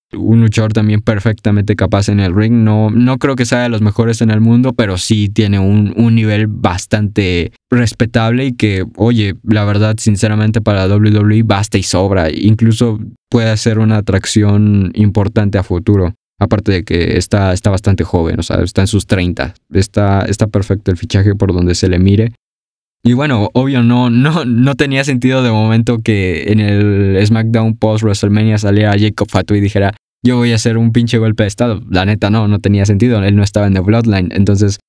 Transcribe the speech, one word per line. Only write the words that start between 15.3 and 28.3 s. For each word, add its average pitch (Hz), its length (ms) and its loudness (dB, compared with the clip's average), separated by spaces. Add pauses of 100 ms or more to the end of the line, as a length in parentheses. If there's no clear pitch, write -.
a 92 60 -2
futuro. 92 500 -2 (240)
Aparte 101 320 -2
de 92 140 0
que 85 320 0
está, 95 380 0
está 95 160 -2
bastante 95 340 0
joven, 87 340 -2
o 87 60 -2
sea, 90 180 -2
está 87 200 -2
en 95 40 2
sus 98 220 -2
treinta. 87 440 -2 (200)
Está, 98 540 0
está 98 200 -2
perfecto 98 460 -2
el 90 40 -4
fichaje 101 380 0
por 95 180 -2
donde 90 220 0
se 92 140 0
le 90 100 0
mire. 101 360 2 (720)
Y 120 80 4
bueno, 123 400 0
obvio, 131 320 0
no, 120 260 2
no, 143 340 0
no 127 300 0
tenía 135 300 -4
sentido 131 400 0
de 120 80 0
momento 113 480 0
que 95 480 -2
en 107 100 2
el 101 680 0
SmackDown 113 520 0
post 107 260 -2
WrestleMania 107 560 0